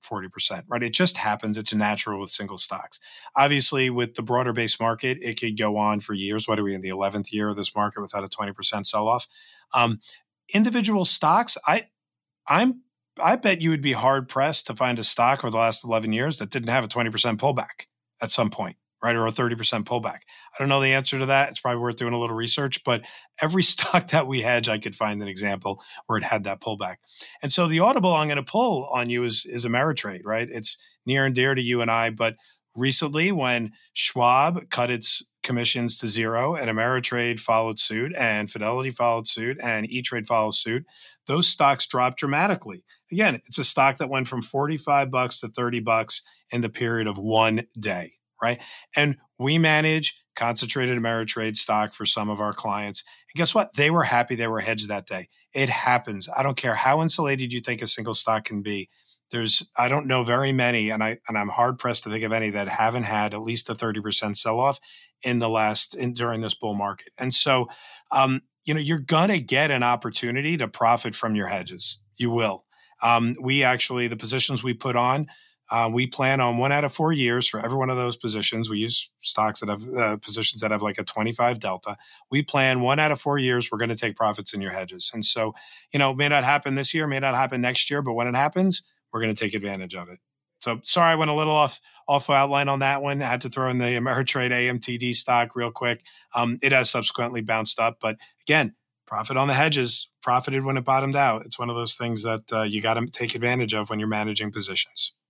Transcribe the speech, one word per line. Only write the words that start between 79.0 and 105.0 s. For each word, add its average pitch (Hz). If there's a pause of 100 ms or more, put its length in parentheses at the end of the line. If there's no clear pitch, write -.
stocks 107
that 104
have, 107
uh, 113
positions 107
that 110
have, 104
like, 104
a 107
twenty-five 117
delta. 101 (340)
We 143
plan 131
one 131
out 151
of 143
four 143
years, 123
we're 110
gonna 117
take 110
profits 104
in 101
your 95
hedges. 92
And 110
so, 110 (380)
you 147
know, 139
it 131
may 143
not 143
happen 139
this 139
year, 156
may 135
not 135
happen 131
next 123
year, 143
but 127
when 120
it 123
happens, 175 (300)
we're 110
gonna 110
take 107
advantage 98
of 87
it. 92 (420)
So 117
sorry, 170
I -
went 156
a 147
little 156
off, 151 (280)
off 143
outline 139
on 139
that 139
one. 143
I 131
had 123
to 135
throw 131
in 127
the 123
Ameritrade 123
A 123
M 123
T 120
D 123
stock 120
real 120
quick. 117 (320)
Um, 120
it 139
has 127
subsequently 120
bounced 110
up, 113
but 110 (260)
again, 147 (320)
profit 113
on 135
the 139
hedges, 139 (140)
profited 135
when 135
it 127
bottomed 135
out. 127
It's -
one 120
of 117
those 117
things 117
that, 110
uh, 110
you 107
gotta 113
take -
advantage 120
of 107
when 107
you're 110
managing 107
positions. 98 (160)